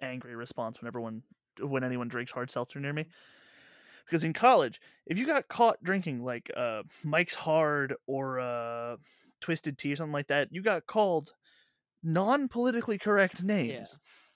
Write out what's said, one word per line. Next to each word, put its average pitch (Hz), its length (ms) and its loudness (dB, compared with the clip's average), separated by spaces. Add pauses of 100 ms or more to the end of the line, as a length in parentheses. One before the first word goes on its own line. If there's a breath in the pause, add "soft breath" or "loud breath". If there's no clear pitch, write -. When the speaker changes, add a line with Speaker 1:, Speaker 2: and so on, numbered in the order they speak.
Speaker 1:
angry 123 340 -10
response 117 460 -8
when 120 60 -10
everyone, 117 360 -8 (360)
when 135 240 -2
anyone 127 240 -2
drinks 123 240 -6
hard 123 200 -6
seltzer 123 280 -6
near 139 140 -4
me. 156 140 -4 (1000 soft breath)
Because 160 180 0
in 160 100 0
college, 202 480 6 (240 soft breath)
if 170 120 -2
you 254 80 0
got 285 220 0
caught - 360 2
drinking, 175 400 -2
like, 123 320 -6
uh, 113 280 -2 (200)
Mike's 160 320 0
Hard 147 600 2 (120)
or, 135 320 -2
uh, 117 580 -4 (440 soft breath)
Twisted 156 360 -4
Tea 143 160 -2
or - 20 -4
something 151 180 -4
like 143 140 -2
that, 143 240 2
you 175 100 -8
got 196 260 0
called 185 480 2 (680 soft breath)
non-politically 233 960 2
correct 196 440 4 (220)
Speaker 2:
Yeah. 120 220 -6
Speaker 1:
names. - 120 -16 (360 loud breath)